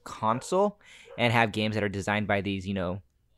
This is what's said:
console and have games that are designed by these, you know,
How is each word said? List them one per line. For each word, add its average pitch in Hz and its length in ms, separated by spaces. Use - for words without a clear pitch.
console 180 800
and 117 140
have 117 220
games 107 220
that 104 80
are 104 60
designed 101 380
by 101 140
these, 95 260
you 101 60
know, 95 280